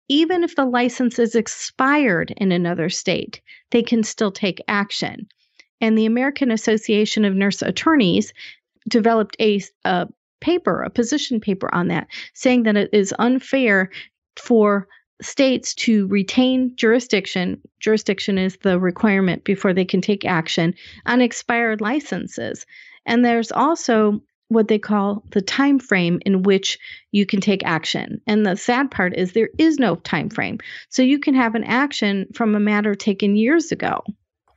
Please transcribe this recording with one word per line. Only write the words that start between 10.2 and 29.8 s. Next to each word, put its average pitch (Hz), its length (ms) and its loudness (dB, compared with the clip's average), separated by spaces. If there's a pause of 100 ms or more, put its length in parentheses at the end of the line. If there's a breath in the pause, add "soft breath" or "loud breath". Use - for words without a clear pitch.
paper, 320 420 0
a - 80 -6
position 247 500 -2
paper 190 340 -4
on 175 140 0
that, 156 180 -4 (280 loud breath)
saying 247 280 2
that 220 140 2
it 202 160 0
is 202 260 2
unfair 240 720 2 (460 loud breath)
for 202 520 4 (320 soft breath)
states - 540 0
to 214 320 2
retain 254 720 0
jurisdiction. 196 840 0 (200)
Jurisdiction 208 580 0
is 185 240 -2
the 185 160 2
requirement 185 640 0
before 190 300 0
they 185 100 2
can 185 160 0
take 202 240 -2
action 170 500 0 (300 loud breath)
on 240 160 2
expired 233 600 -2
licenses. 214 840 -6 (400 loud breath)
And 240 200 2
there's 233 280 0
also 220 680 2 (280)
what 220 200 2
they 214 100 4
call 202 540 -2
the 202 100 0
time 277 360 2
frame 175 460 0
in 190 180 2
which 190 360 0 (320 loud breath)
you 202 160 2
can 196 140 -2
take 196 240 0
action. - 640 -4
And 214 200 2
the 196 100 0
sad 247 340 -2
part 180 260 -2
is 185 160 -2
there 226 260 0
is 311 200 2
no 196 180 2